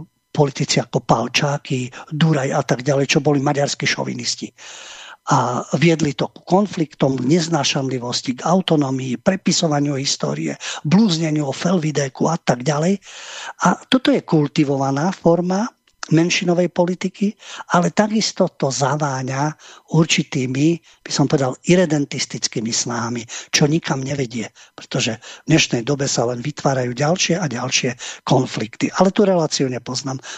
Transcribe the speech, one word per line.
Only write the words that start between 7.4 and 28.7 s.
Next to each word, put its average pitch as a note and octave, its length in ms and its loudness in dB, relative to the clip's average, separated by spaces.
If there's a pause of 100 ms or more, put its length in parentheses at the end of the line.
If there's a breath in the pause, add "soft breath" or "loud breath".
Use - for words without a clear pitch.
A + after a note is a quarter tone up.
k - 80 -4
autonómii, C3+ 720 0
prepisovaniu D3 720 0
histórie, C#3+ 640 -4 (240 loud breath)
blúzneniu D#3+ 640 4
o C3 80 -4
Felvidéku D3+ 720 0
a D#3+ 80 0
tak B2+ 320 0
ďalej. D#3+ 320 2 (640 loud breath)
A - 240 2
toto C4 240 4
je G3+ 160 0
kultivovaná C#3+ 880 2
forma F3+ 560 2 (340)
menšinovej E3+ 640 2
politiky, F#3 640 -2 (400 loud breath)
ale F3 160 4
takisto G#3 640 0
to C#3+ 160 -2
zaváňa C3+ 800 -2 (480 loud breath)
určitými, D3+ 800 2
by - 320 -20
som C#3+ 160 2
povedal, C3+ 400 0
iredentistickými C#3+ 1040 0
snahami, A#2 560 -4 (240 loud breath)
čo - 160 2
nikam D3 400 0
nevedie, B2 400 -4 (320 loud breath)
pretože A#2+ 400 -4
v - 400 0
dnešnej B2 240 0
dobe C#3 240 -2
sa B2 240 0
len A#2+ 160 -6
vytvárajú C3 480 0
ďalšie E3 480 0
a D#3 80 -2
ďalšie A#2+ 720 -4
konflikty. - 800 -2